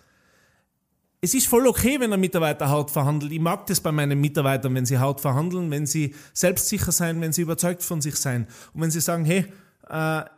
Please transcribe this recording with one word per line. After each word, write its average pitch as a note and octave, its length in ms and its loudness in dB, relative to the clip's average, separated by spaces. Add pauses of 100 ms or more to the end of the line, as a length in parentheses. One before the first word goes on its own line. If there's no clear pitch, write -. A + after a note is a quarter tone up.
(1200)
Es F3+ 140 0
ist C4 140 2
voll A#3+ 180 6
okay, B3+ 340 2
wenn A3+ 140 0
ein F#3+ 60 2
Mitarbeiter D#3+ 480 0
hart D3 220 0
verhandelt. D3 420 0
Ich D#3+ 80 -4
mag F3 260 -2
das F#3 140 -2
bei D#3+ 120 -2
meinen C#3+ 280 2
Mitarbeitern, C3+ 540 0
wenn B2+ 120 0
sie B2+ 120 2
hart C#3 220 0
verhandeln, E3 500 -2
wenn D3 140 -2
sie D3 300 -2 (180)
selbstsicher F#3 600 0
sein, E3 280 0
wenn D#3+ 120 -2
sie F3 100 0
überzeugt E3+ 400 -2
von E3+ 180 -4
sich C#3+ 160 -4
sein B2 300 -2 (260)
und - 80 -8
wenn E3 100 0
sie D#3+ 100 -2
sagen, E3+ 260 0
"Hey, F#3 200 2 (440)
äh, D#3 320 -2 (160)